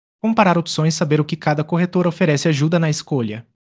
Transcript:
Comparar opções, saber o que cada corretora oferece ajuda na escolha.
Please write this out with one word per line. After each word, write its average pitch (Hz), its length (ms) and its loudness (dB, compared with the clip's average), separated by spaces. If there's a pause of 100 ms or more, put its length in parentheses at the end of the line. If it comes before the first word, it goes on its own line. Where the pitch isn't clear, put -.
(220)
Comparar 220 340 2
opções, 160 380 -2
saber 151 260 0
o 151 60 0
que 156 100 -6
cada 151 280 -2
corretora 175 440 0
oferece 160 400 0
ajuda 160 300 2
na 160 140 0
escolha. 120 520 -4 (220)